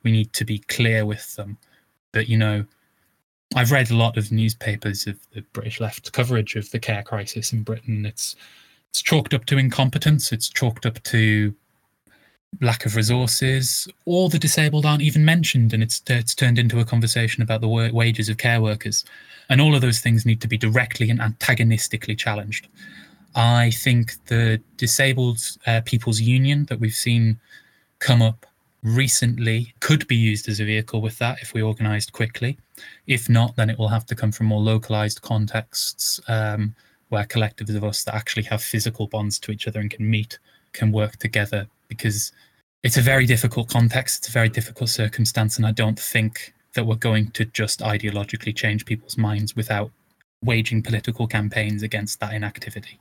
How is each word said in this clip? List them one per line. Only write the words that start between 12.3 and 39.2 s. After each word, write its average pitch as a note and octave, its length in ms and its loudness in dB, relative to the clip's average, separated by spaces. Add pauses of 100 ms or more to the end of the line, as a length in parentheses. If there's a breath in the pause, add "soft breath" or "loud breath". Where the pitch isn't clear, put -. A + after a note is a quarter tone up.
lack A#2 240 0
of G#2+ 100 -2
resources. B2+ 920 0 (180)
All F3 240 2
the D#3 100 0
disabled D3+ 460 2
aren't D3+ 180 4
even D3+ 220 6
mentioned, D#3 480 4
and A2 100 2
it's, - 240 -2
it's A#2+ 260 0
turned B2 240 4
into A#2+ 220 2
a A#2 60 2
conversation A2+ 580 0
about A2 160 -2
the A2+ 80 -2
wa-, A2+ 240 2
wages A2+ 380 2
of A2 80 -2
care A#2 240 2
workers. G#2+ 420 -2 (460 loud breath)
And C3 100 6
all D3+ 160 6
of B2+ 60 4
those A#2+ 180 2
things A2+ 260 2
need A2+ 160 2
to A2+ 60 -6
be A2+ 100 -2
directly A2+ 520 0
and A#2+ 100 0
antagonistically A2+ 1000 0
challenged. G#2+ 520 -6 (680 loud breath)
I A#2+ 360 4
think A#2+ 420 0 (140)
the A2+ 340 2 (160)
Disabled, B2 640 0 (260)
uh, A2+ 180 2
People's A2+ 360 0
Union C3+ 440 4
that A#2 140 -6
we've A2 140 0
seen A#2 440 2 (640 loud breath)
come A#2+ 220 4
up A2+ 240 2 (360)
recently A#2 1000 0
could D3+ 260 2
be A#2+ 80 2
used A2 320 2
as G#2 140 -4
a G#2 40 0
vehicle A2 360 -2
with A2 180 -6
that B2 220 -2
if - 120 -16
we A2+ 80 0
organised A2 520 -2
quickly. A#2 440 -4 (480 loud breath)
If A#2 240 0
not, A#2 280 4
then A2 120 2
it - 80 -2
will G#2+ 120 0
have A2+ 180 0
to A2 80 -6
come G#2+ 160 -2
from A2 160 -2
more G#2+ 140 2
localised G#2+ 600 0
contexts, - 1080 -4
um, G#2+ 460 -2 (360 soft breath)
where G#2 160 -2
collectives G#2+ 500 -2
of G#2 80 -2
us G#2 220 -4
that G#2+ 100 -6
actually G#2+ 280 -4
have G#2+ 200 -4
physical A2 420 -4
bonds G#2 340 -4